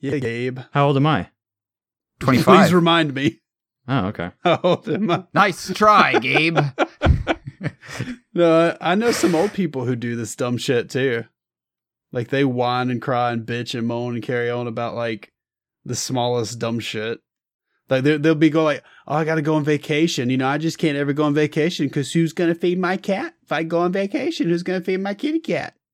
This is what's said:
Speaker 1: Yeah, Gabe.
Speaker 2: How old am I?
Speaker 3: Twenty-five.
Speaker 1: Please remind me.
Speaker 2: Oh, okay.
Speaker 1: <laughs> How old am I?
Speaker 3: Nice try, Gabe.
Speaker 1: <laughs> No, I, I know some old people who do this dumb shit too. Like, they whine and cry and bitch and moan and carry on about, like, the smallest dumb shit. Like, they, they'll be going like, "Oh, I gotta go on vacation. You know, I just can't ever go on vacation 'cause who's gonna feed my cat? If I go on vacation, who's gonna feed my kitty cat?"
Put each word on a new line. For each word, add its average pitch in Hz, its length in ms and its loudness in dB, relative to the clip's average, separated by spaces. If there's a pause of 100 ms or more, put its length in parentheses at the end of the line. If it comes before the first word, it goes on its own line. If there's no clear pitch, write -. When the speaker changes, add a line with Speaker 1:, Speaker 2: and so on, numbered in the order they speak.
Speaker 1:
Yeah, 143 160 -4
Gabe. 123 420 -6 (140)
Speaker 2:
How 143 140 4
old 143 100 2
am 135 100 4
I? 120 220 0 (920)
Speaker 3:
Twenty-five. - 480 6
Speaker 1:
Please 165 40 2
remind 165 420 4
me. 135 280 -2 (440)
Speaker 2:
Oh, 123 200 0
okay. 87 300 -6
Speaker 1:
<laughs> - 80 -6
How 170 200 2
old 180 240 0
am 175 220 -2
I? 185 140 -2 (100)
Speaker 3:
Nice 190 400 0
try, 196 440 6
Gabe. 151 400 0 (400)
Speaker 1:
<laughs> - 400 0 (960)
No, 170 460 4
I, 175 120 0
I - 20 2
know 233 160 2
some 190 240 2
old 190 180 2
people 151 320 -4
who 120 120 -2
do 117 180 -6
this 117 220 -8
dumb 120 220 -2
shit 120 320 0
too. 127 340 -2 (880)
Like, 120 160 -6
they 139 160 2
whine 123 460 0
and 120 120 -4
cry 120 300 0
and 113 120 -4
bitch 120 320 -6
and 117 100 -4
moan 120 280 -4
and 110 80 -6
carry 120 280 -4
on 123 160 -4
about, 117 280 -6
like, 117 380 -8 (520)
the 123 120 -8
smallest 120 640 -4
dumb 117 200 -4
shit. 113 420 -8 (720)
Like, 131 140 2
they, 151 140 4
they'll 156 160 4
be 151 160 4
going 160 160 2
like, 147 180 -2 (220)
"Oh, 139 100 -4
I 160 80 0
gotta 160 180 0
go 156 120 0
on 151 100 0
vacation. 147 640 0
You 131 60 0
know, 131 100 0
I 143 120 0
just 156 200 -4
can't 147 200 0
ever 143 160 0
go 151 100 0
on 147 100 2
vacation 151 540 0
'cause 139 240 -4
who's 165 220 2
gonna 170 200 0
feed 180 240 -2
my 185 200 -2
cat? 214 440 -4
If - 80 -10
I 156 120 -2
go 170 180 -2
on 180 120 0
vacation, 196 560 -2
who's 170 140 0
gonna 180 200 -4
feed 190 180 -2
my 202 140 -4
kitty 311 260 -4
cat?" - 340 -6 (200)